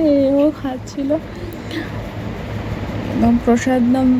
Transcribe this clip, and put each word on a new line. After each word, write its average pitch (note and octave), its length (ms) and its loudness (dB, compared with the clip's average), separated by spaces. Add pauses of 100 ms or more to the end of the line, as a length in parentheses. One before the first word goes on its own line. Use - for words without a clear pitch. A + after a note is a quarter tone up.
(260)
এও C#4+ 240 4 (120)
খাচ্ছিল। C4+ 480 -6 (2000)
একদম A#3 320 4
প্রসাদ, A#3+ 380 2
একদম B3+ 240 4 (140)